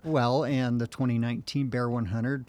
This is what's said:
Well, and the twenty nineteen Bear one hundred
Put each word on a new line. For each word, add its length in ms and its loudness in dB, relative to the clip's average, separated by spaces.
Well, 400 2
and 360 0
the 60 -2
twenty 320 0
nineteen 500 -2
Bear 220 0
one 160 0
hundred 420 -2